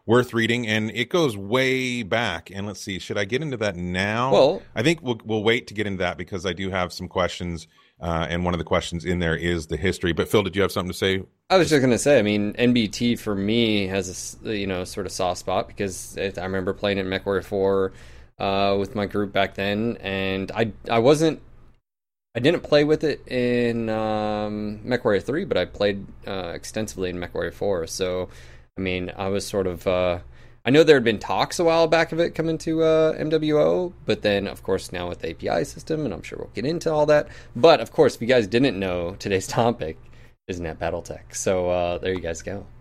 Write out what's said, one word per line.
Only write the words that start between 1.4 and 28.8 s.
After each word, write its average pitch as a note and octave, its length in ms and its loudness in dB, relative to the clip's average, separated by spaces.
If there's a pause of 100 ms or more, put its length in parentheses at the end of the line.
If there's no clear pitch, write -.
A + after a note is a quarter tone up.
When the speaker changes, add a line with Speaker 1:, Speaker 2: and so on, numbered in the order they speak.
Speaker 1:
back. G2+ 480 -2
And G2 160 -8
let's G2+ 140 -10
see, F#2+ 180 -6
should G#2 180 -6
I G#2 60 0
get A#2 180 -2
into D3 160 -6
that G2+ 200 -2
now? G2+ 560 -2
Speaker 2:
Well C3+ 280 4 (140)
Speaker 1:
I A2 80 -2
think D#3+ 180 2
we'll, A#2+ 220 -4
we'll A2 200 -2
wait A2+ 240 2
to G2 60 -16
get G2+ 140 -4
into F#2+ 120 -4
that F2+ 180 -2
because F2+ 280 -8
I F#2 80 0
do F#2+ 160 -6
have F2+ 240 -2
some F2+ 140 -10
questions, F2 600 -2 (320)
uh, E2 300 0
and F2 160 -2
one F2+ 80 0
of E2+ 60 -2
the D#2 60 -6
questions E2+ 400 -2
in F2 140 0
there E2 160 0
is E2 320 -2
the D#2+ 100 -2
history. F2+ 360 0
But F2 140 -2
Phil, G#2+ 160 2
did F2+ 120 -6
you G2 60 2
have F#2 120 2
something F2+ 180 -4
to - 60 -10
say? F#2+ 260 0 (260)
Speaker 2:
I F#3 80 6
was D#3 120 4
just D3 120 4
gonna B2 160 4
say, C#3+ 220 6
I - 20 6
mean, G#2 360 0
N B2 160 4
B A#2 140 2
T A#2+ 280 -2
for G#2+ 180 -4
me G#2 540 2
has F#2 220 -2
a - 20 -10
s-, - 320 -12
you G#2 240 -4
know, F#2 160 -2
sort F#2 240 -8
of - 40 -10
soft F2+ 280 -2
spot F#2+ 280 -2
because - 500 -8
it, F#2+ 200 -4
I F2 60 -6
remember F#2+ 300 -2
playing G2+ 260 -2
it F#2+ 80 -2
in F#2 40 -4
MechWarrior F#2+ 320 0
four, G2 500 0 (440)
uh, G2 420 0
with G2 140 -4
my G2+ 140 -2
group G#2 260 -4
back G2 220 2
then, G#2 460 -2
and F#2+ 520 -2
I, A2 200 0 (160)
I A#2 100 2
wasn't, D3 420 4 (920)
I - 40 -4
didn't D#3+ 240 2
play D3 200 4
with D3+ 200 2
it D3 240 -2
in, A#2+ 600 0
um, G#2+ 960 -2
MechWarrior A#2 400 0
three, D#3+ 220 -4
but A2 100 -2
I G#2 100 2
played, G2+ 400 -2 (220)
uh, F#2+ 280 -6
extensively F#2 560 -6
in F2+ 60 -6
MechWarrior E2+ 360 -6
four. F#2+ 320 -2
So, F2+ 440 -4 (460)
I F#2+ 60 -8